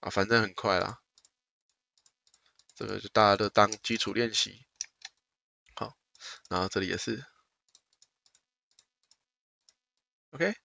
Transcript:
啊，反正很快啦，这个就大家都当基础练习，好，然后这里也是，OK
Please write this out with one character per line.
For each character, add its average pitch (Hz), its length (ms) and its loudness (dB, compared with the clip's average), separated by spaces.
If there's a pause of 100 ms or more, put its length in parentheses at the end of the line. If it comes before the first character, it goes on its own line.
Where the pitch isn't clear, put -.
啊， 101 100 -8
反 98 180 2
正 117 140 6
很 95 120 -4
快 98 240 0
啦， 101 220 -4 (1800)
这 110 100 -8
个 101 140 -8
就 101 80 -14
大 110 140 4
家 101 140 6
都 104 120 -2
当 104 220 4 (120)
基 113 140 -2
础 110 160 -4
练 113 200 -2
习， 104 340 -4 (1080)
好， - 220 -10 (520)
然 90 120 -2
后 92 80 -2
这 - 100 -2
里 92 80 -2
也 90 100 -4
是， 117 280 -6 (3000)
OK 175 240 0 (100)